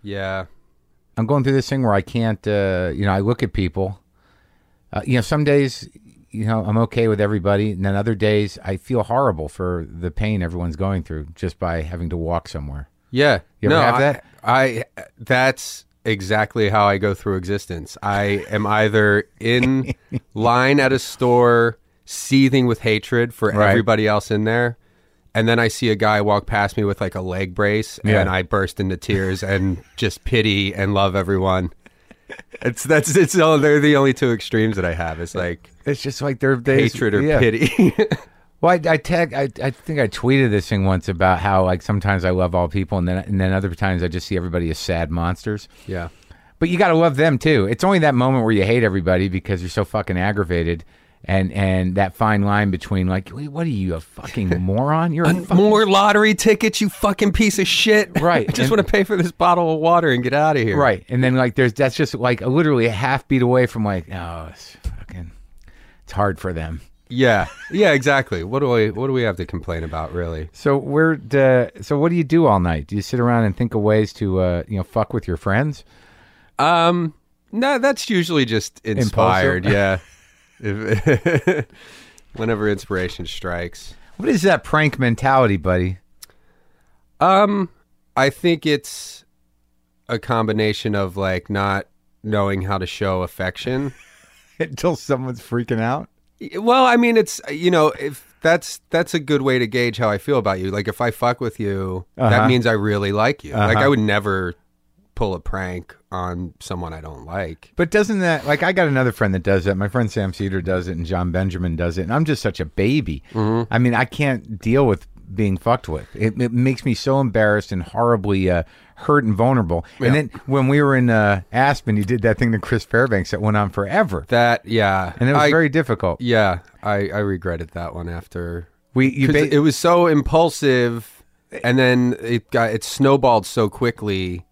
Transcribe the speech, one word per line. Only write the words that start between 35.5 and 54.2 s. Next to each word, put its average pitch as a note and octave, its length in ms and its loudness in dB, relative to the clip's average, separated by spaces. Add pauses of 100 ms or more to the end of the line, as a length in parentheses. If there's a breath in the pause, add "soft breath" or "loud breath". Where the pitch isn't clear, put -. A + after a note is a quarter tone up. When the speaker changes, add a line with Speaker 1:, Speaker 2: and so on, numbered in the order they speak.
Speaker 2:
It's C#3 160 -4
just C3+ 200 -8
like C3+ 180 -4
there C3+ 120 2
are C3+ 60 4
days C3+ 360 2
Speaker 1:
hatred G#2+ 220 0
or C3+ 60 4
Speaker 2:
yeah. D3 180 2
Speaker 1:
pity. C3 600 2
<laughs> G#3+ 40 4 (580 loud breath)
Speaker 2:
Well, E3+ 120 4
I, E3 180 0
I D#3+ 60 2
tag, E3 360 -2
I, C#3 140 -2 (160)
I C3+ 80 -2
think D3+ 300 -8
I A2 80 2
tweeted C3 420 2
this G2+ 160 0
thing G2 160 0
once F#2+ 240 0
about F#2 320 2
how, F#2+ 240 2
like, F#2 180 0
sometimes G2 440 0
I F#2 60 2
love F2+ 220 0
all F2 140 0
people, F#2+ 300 -4
and F2 100 0
then, F2+ 120 -2
and G2 200 -4
then F#2+ 140 0
other F#2+ 200 -2
times F#2 300 -2
I F2+ 60 -2
just E2+ 180 -8
see G2+ 80 -4
everybody F2 340 -4
as D2+ 80 -4
sad E2 340 -4
monsters. F2+ 580 -4 (180)
Speaker 1:
Yeah. F2 220 -8 (500 soft breath)
Speaker 2:
But E3 80 0
you F3 100 -2
gotta F3 180 4
love D#3+ 200 4
them D3 220 2
too. A#2+ 340 2
It's A#2+ 140 -2
only F#3+ 140 4
that D3 160 4
moment B2+ 280 2
where A2 80 2
you G2 140 4
hate A#2 180 2
everybody F#2 460 2
because F2+ 320 -4
you're F2 80 -8
so G2+ 160 -2
fucking G#2 320 -4
aggravated, F2 640 -2 (400 soft breath)
and, F#2+ 300 0
and F#2 420 0
that G2 200 0
fine G#2+ 260 0
line G2+ 280 2
between, F#2 380 -2
like, F#2+ 260 -4
"Wait, C#3+ 140 -10
what D#3 180 -6
are E3 40 -4
you, F#2 260 -4
a D#2 60 -8
fucking - 480 -8